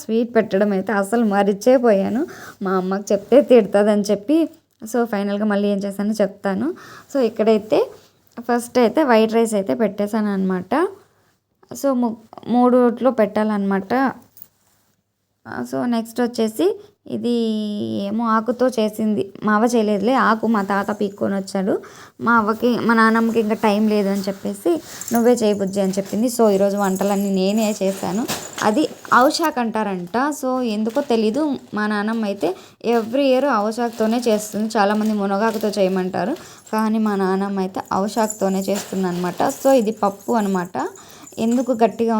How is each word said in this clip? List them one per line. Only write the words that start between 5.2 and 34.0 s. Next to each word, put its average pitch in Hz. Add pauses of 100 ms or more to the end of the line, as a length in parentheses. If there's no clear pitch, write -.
మళ్ళీ 202
ఏం 196
చేశానో 202
చెప్తాను. 196 (440)
So, 277 (120)
ఇక్కడైతే 220 (680)
ఫస్ట్ 240
అయితే 240 (100)
వైట్ 220
రైస్ 220
అయితే 196
పెట్టేశాను 208
అనమాట. 185 (1080)
So, 277 (120)
ము-, 226 (360)
మూడుట్లో 247
పెట్టాలన్నమాట. 202 (1800)
So, 262 (180)
నెక్స్ట్ 226
వచ్చేసి 233 (460)
ఇది 233 (760)
ఏమో 214 (100)
ఆకుతో 240 (120)
చేసింది, 214 (220)
మా 214
అవ్వ 226
చేయలేదులే, 214 (140)
ఆకు 220
మా 208 (100)
తాత 202
పీక్కొని 202
వచ్చాడు. 196 (520)
మా 233
అవ్వకి, 220 (160)
మా 226
నాన్నమ్మకి 226
ఇంకా 214
టైమ్ 214
లేదు 208
అని 202
చెప్పేసి 196 (420)
"నువ్వే 233
చేయి 208
బుజ్జి" 196
అని 190
చెప్పింది. 202
So, 240 (120)
ఈరోజు 202
వంటలన్నీ 196
నేనే 208 (140)
చేశాను. 196 (440)
అది 233 (400)
ఔషాక్ 302
అంటారంట. 196 (240)
So, 254 (260)
ఎందుకో 220 (100)
తెలీదు, 220 (300)
మా 208
నాన్నమ్మ 214
అయితే 247 (460)
every 233
year 254 (220)
ఔషాక్తోనే 226